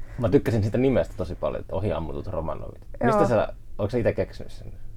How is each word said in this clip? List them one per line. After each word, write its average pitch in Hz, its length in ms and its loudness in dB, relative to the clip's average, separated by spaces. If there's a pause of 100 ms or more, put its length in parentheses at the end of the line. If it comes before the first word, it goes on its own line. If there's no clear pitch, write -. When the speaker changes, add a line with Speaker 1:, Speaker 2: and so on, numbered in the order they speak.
(180)
Speaker 1:
Mä 120 100 2
tykkäsin 110 340 4
siitä 110 160 2
nimestä 127 380 4
tosi 87 180 -4
paljon, 65 260 -2
että - 160 -6
Ohiammutut 78 500 -2
Romanovit. 78 600 -6 (140)
Speaker 2:
Joo. 240 60 4
Speaker 1:
Mistä 208 220 6
sä, - 240 2 (260)
onks 101 140 0
sä 127 60 2
ite 104 140 4
keksinyt - 400 -4
sen? - 200 -10 (240)